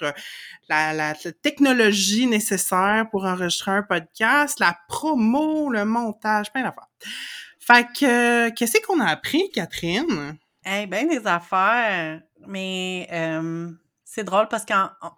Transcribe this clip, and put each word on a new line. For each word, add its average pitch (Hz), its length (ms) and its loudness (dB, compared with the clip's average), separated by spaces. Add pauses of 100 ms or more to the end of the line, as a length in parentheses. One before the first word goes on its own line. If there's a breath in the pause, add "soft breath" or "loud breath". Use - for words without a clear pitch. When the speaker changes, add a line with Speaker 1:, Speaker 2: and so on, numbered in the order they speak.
Speaker 1:
euh, 147 80 -2 (580 loud breath)
la, 156 240 2
la, 151 200 -2 (100)
la 170 80 -8
technologie 233 960 2
nécessaire 208 840 2
pour 190 140 -2
enregistrer 180 460 -2
un 196 120 2
podcast, 226 760 0
la 175 180 2 (100)
promo, 294 840 0
le 208 140 0
montage, 214 680 -2
plein 262 120 -4
d'affaires. - 260 -8 (680 loud breath)
Fait 240 260 6 (140)
que, 240 500 4
euh, - 60 -6
qu'est-ce 233 300 2
qu'on 370 140 0
a 208 80 2
appris, 294 460 0
Catherine ? 175 840 -2 (300)
Speaker 2:
Eh 202 180 -4
ben, 202 220 -2
des 262 180 -2
affaires, 190 960 0 (260)
mais... 185 640 -6
Euh... 165 600 -4 (440)
C'est 214 80 -6
drôle 196 240 2
parce 214 160 -6
qu'en, 196 280 0 (100)
en, 165 160 -12